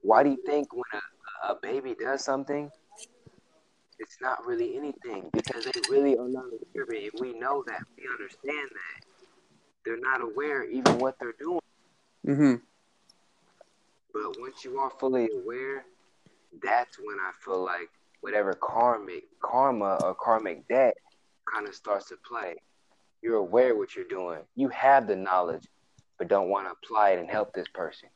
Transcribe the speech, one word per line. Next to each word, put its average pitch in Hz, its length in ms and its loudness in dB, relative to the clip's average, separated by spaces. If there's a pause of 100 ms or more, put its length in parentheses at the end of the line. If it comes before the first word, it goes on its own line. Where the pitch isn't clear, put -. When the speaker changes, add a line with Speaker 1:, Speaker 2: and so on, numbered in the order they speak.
Speaker 1:
Why 110 220 8
do 143 60 6
you 135 160 0
think 147 280 -2
when 120 100 -4 (100)
a, - 600 -8
a - 80 0
baby 127 380 -4
does 135 240 -2
something, 143 460 -2 (1300)
it's - 200 -16
not 127 240 -2
really 120 320 -2
anything? 120 560 -8
Because 117 320 -2
they 131 60 -6 (180)
really 139 280 6
are 123 120 -2
not 127 160 -4
aware 120 380 -10
of 120 60 -8
it. 107 240 -6
And 113 80 -8
we 123 160 -8
know 131 300 -2
that. 101 140 -8 (160)
We - 120 -20
understand 131 640 -8
that. 92 340 -16 (760)
They're 117 160 -6
not 131 220 0
aware 131 420 -4
even 123 360 2
what 131 200 -2
they're 120 180 -8
doing. 165 220 -4 (680)
Speaker 2:
Mm-hmm. 139 300 6 (1600)
Speaker 1:
But 107 260 -8
once 131 240 -14
you 131 160 -8
are 135 100 0
fully 127 440 2
aware, 127 520 -8 (800)
that's 113 340 2
when 101 220 -8
I 92 120 -4 (120)
feel 92 200 -2
like 87 260 -6 (320)
whatever 101 320 0
karmic, 107 720 0 (160)
karma 120 600 2
or 92 140 0
karmic 110 540 0
debt 123 260 6 (580)
kinda 104 200 -6
starts 101 360 -4
to 90 160 -16
play. 104 300 -8 (680)
You're 113 140 0
aware 110 400 4
what 101 220 -4
you're 92 100 -8
doing. 87 320 -6 (160)
You 131 140 2
have 131 380 6
the 101 100 2
knowledge, 92 500 0 (500)
but 90 120 -4
don't 98 200 4
wanna 98 220 0
apply 104 400 4
it 92 80 4
and 85 100 -8
help 104 240 -2
this 87 200 -6
person. - 420 -8